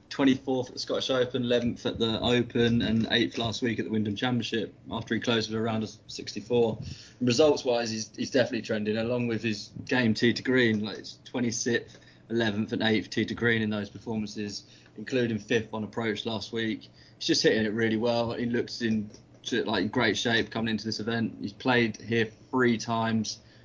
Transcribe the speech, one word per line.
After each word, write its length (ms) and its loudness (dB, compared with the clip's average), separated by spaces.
Twenty-fourth 580 2
at 40 -16
the 60 -14
Scottish 320 -2
Open, 320 0
eleventh 420 0
at 140 -4
the 220 0
Open, 600 4
and 300 2
eighth 260 0
last 240 -4
week 180 0
at 60 -2
the 60 -6
Wyndham 260 0
Championship 560 -2
after 240 -4
he 60 0
closed 300 0
with 80 -4
a 40 -2
round 200 -2
of 80 -6
sixty-four. 720 -2
And 80 2
results-wise, 600 4
he's, 260 -6
he's 140 -4
definitely 320 2
trending, 340 -2
along 300 0
with 160 -2
his 280 -4
game 300 2
tee 180 4
to 100 -4
green. 400 4
Like, 160 -6
it's 280 -16
twenty-sixth, 720 -2
eleventh 420 0
and 100 -2
eighth 280 2
tee 160 0
to 80 -4
green 260 2
in 80 0
those 220 -4
performances, 760 -8
including 420 0
fifth 360 -2
on 100 -4
approach 400 -2
last 300 -6
week. 340 -4
He's 80 -6
just 160 2
hitting 240 4
it 80 -2
really 240 2
well. 340 0
He 140 -4
looks 340 -4
in 300 0
to, 200 0
like, 280 0
great 240 2
shape 340 2
coming 200 -2
into 160 -2
this 140 -4
event. 420 -2
He's 100 -6
played 460 2
here 300 0
three 280 4
times, 600 -2